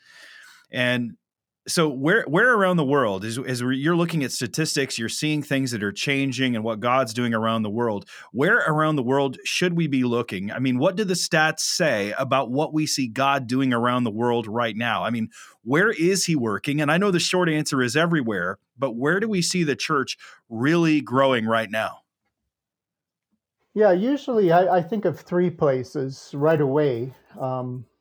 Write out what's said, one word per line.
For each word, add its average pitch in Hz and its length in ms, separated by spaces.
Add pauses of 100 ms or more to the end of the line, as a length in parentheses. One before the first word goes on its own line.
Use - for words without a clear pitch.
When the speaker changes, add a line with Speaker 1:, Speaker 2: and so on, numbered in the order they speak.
(720)
Speaker 1:
And 123 420 (540)
so 165 200
where, 147 400
where 220 280
around 185 240
the 151 60
world 131 420
is, 113 120
as 123 240
re-, 127 140
you're 151 180
looking 165 300
at 117 80
statistics, 139 680
you're 113 120
seeing 151 320
things 135 300
that 104 100
are 101 100
changing 135 640
and 107 80
what 110 160
God's 123 320
doing 117 220
around 113 280
the 107 60
world. 107 400 (240)
Where 185 280
around 156 360
the 131 60
world 135 420
should 180 300
we 170 120
be 139 160
looking? 117 480
I 120 100
mean, 127 180
what 180 180
do 220 80
the 190 80
stats 156 480
say 110 580
about 131 320
what 147 220
we 156 140
see 135 200
God 135 400
doing 127 280
around 123 300
the 113 60
world 117 360
right 113 280
now? 110 300
I 107 60
mean, 113 180 (340)
where 165 280
is 180 340
he 170 100
working? 123 460
And 147 100
I 160 60
know 202 140
the 170 100
short 180 300
answer 151 320
is 123 160
everywhere, 113 600 (200)
but 127 140
where 147 280
do 226 80
we 190 140
see 175 200
the 143 140
church 139 400 (320)
really 151 540
growing 123 420
right 113 260
now? 107 280 (1800)
Speaker 2:
Yeah, 202 180
usually 220 600
I, 180 260
I 170 40
think 202 220
of 165 160
three 180 300
places 135 800
right 151 300
away, 135 500 (260)
um, 127 460 (160)